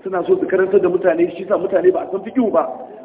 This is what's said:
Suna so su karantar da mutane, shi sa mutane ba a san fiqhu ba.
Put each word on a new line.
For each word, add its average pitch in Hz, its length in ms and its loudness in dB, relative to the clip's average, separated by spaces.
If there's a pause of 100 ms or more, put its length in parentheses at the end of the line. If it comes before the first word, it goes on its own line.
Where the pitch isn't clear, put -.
Suna 185 220 -4
so 185 120 4
su 156 80 -2
karantar 190 340 2
da 180 80 2
mutane, 175 480 2
shi 190 120 -10
sa 196 100 0
mutane 180 340 2
ba 165 140 -4
a - 60 -14
san 196 100 -6
fiqhu 226 300 -2
ba. 160 140 2 (380)